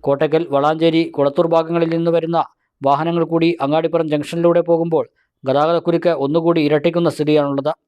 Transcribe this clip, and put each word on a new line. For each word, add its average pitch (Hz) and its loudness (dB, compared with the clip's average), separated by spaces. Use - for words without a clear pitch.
കോട്ടക്കൽ, 151 0
വളാഞ്ചേരി, 160 2
കുളത്തൂർ 143 0
ഭാഗങ്ങളിൽ 165 0
നിന്ന് 165 -2
വരുന്ന 165 -2
വാഹനങ്ങൾ 165 0
കൂടി 165 2
അങ്ങാടിപ്പുറം 160 0
ജംഗ്ഷനിലൂടെ 170 0
പോകുമ്പോൾ 165 0
ഗതാഗതക്കുരുക്ക് 165 0
ഒന്നുകൂടി 160 0
ഇരട്ടിക്കുന്ന 160 0
സ്ഥിതിയാണുള്ളത്. 143 0